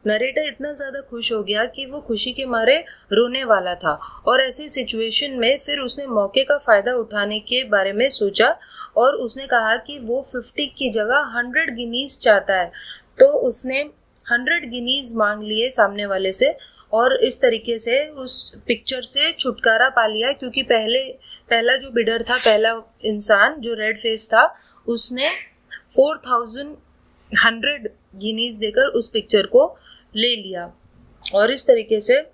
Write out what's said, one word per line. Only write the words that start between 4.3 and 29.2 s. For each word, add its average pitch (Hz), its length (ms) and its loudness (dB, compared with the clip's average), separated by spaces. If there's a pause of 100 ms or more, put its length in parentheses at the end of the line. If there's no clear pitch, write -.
ऐसी 269 280 -2
situation 226 640 -2
में 254 280 0
फिर 294 200 -6
उसने 269 280 -6
मौके 214 380 0
का 285 140 0
फ़ायदा 220 360 2
उठाने 214 460 -4
के 247 240 -2
बारे 196 280 0
में 226 160 0
सोचा 214 500 2 (380)
और 254 180 4
उसने 262 320 -8
कहा 226 300 0
कि 285 220 -12
वो 247 340 -6
फिफ्टी 262 340 -6
की 254 240 -6
जगह 220 280 0
hundred 247 580 -4
guineas 247 420 -6
चाहता 202 420 2
है। 175 60 0 (520)
तो - 80 10
उसने 262 540 2 (520)
hundred 254 380 -2
guineas 247 460 -6
मांग 214 260 0
लिए 214 280 -2
सामने 208 360 2
वाले 190 260 -2
से 262 240 2 (360)
और 247 240 2
इस - 240 0
तरीके 226 380 0
से 262 280 0
उस 277 500 -6 (100)
picture 247 360 -4
से 294 300 -2
छुटकारा 233 560 2
पा 247 180 2
लिया, 220 260 -2
क्योंकि 269 300 -6
पहले, 233 420 2 (460)
पहला 240 260 2
जो 269 140 -8
bidder 226 320 0
था, 233 140 -2
पहला 226 460 2 (220)
इंसान 214 560 2
जो 233 140 -6
red 214 240 -4
face 220 300 -4
था, 269 260 4 (320)
उसने 247 420 -2 (680)
फ़ोर 294 220 4
थाउजेंड 247 600 -4 (640)
hundred 226 520 0 (260)
guineas 220 380 -4
देकर 214 320 0
उस - 240 -2
picture 202 360 0